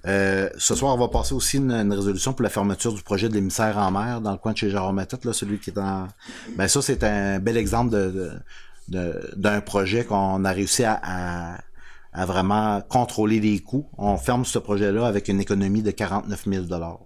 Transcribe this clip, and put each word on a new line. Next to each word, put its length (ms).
Euh, 540
ce 160
soir, 200
on 40
va 100
passer 240
aussi 260
une, 120
une 220
résolution 400
pour 100
la 80
fermeture 420
du 100
projet 260
de 60
l'émissaire 440
en 140
mer 280
dans 120
le 60
coin 140
de 40
chez 120
Jérôme 280
Matette, 280
là, 80
celui 280
qui 100
est 80
en, 300
ben 100
ça, 160
c'est 220
un 340
bel 180
exemple 340
de, 200
de, 200
de, 480
d'un 240
projet 440
qu'on 400
a 60
réussi 320
à, 220
à, 540
à 140
vraiment 540
contrôler 580
les 220
coûts. 360
On 200
ferme 280
ce 140
projet-là 480
avec 220
une 120
économie 420
de 100
quarante-neuf 540
mille 200
dollars. 400